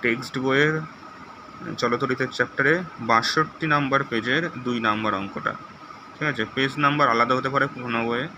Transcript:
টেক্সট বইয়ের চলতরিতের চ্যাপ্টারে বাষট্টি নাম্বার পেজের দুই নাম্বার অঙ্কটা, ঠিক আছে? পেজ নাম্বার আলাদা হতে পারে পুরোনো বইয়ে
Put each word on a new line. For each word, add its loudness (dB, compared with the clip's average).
টেক্সট -2
বইয়ের 4
চলতরিতের 0
চ্যাপ্টারে 2
বাষট্টি 2
নাম্বার 4
পেজের 0
দুই 0
নাম্বার 2
অঙ্কটা, -4
ঠিক -4
আছে? 0
পেজ 2
নাম্বার 6
আলাদা 4
হতে -2
পারে 4
পুরোনো -2
বইয়ে 0